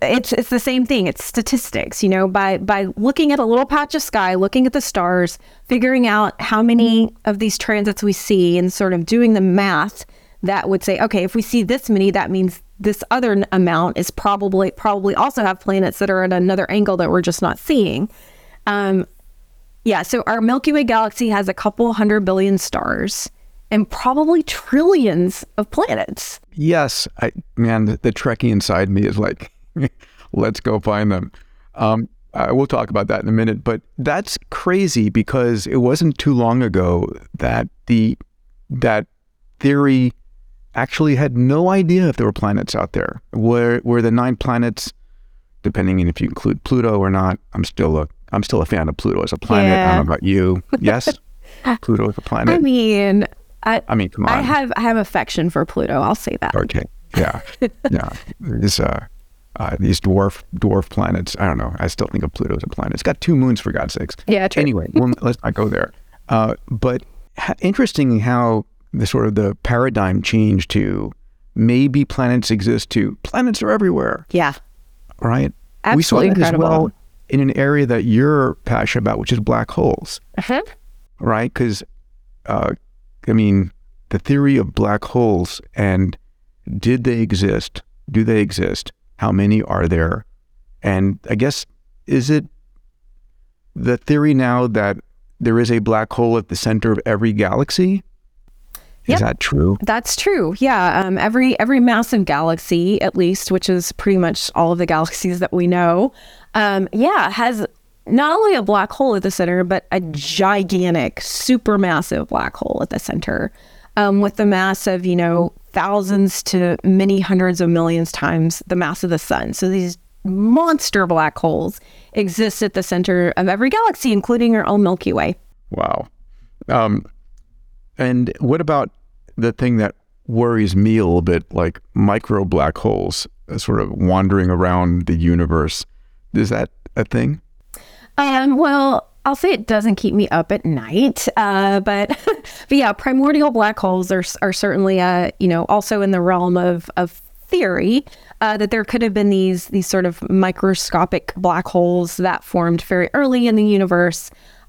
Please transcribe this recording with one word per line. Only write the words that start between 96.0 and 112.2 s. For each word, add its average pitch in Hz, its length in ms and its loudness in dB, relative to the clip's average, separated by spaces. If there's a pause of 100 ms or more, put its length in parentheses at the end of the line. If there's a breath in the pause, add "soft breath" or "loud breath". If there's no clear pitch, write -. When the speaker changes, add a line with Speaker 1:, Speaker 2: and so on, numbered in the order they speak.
Speaker 2:
hole 117 240 2
at 104 120 -4
the 90 60 -4
center 110 360 0
of 104 140 0
every 110 280 0
galaxy? 143 720 0 (1000 loud breath)
Is - 40 -2
Speaker 1:
Yep. 320 100 4
Speaker 2:
that - 220 0
true? 90 400 2
Speaker 1:
That's 220 340 -2
true. 226 440 -2
Yeah. 196 460 2
Um, 190 120 0
every, 254 420 2
every 254 220 2
massive 233 440 2
galaxy, 165 760 0
at 190 160 -2
least, 185 340 0
which 185 180 0
is 180 240 -2
pretty 196 240 0
much 175 380 -2
all 165 160 2
of 170 60 0
the 175 80 0
galaxies 165 540 -2
that 180 120 -4
we 175 160 0
know, 175 460 2 (400 loud breath)
um, 202 400 0
yeah, 277 360 0
has 220 360 -2 (420)
not 285 300 2
only 427 180 4
a 254 60 0
black 202 320 0
hole 262 220 0
at 190 80 -2
the 196 80 -2
center, 180 340 0
but 185 260 -2
a 190 80 0
gigantic, 180 1200 -2
supermassive 196 1120 -2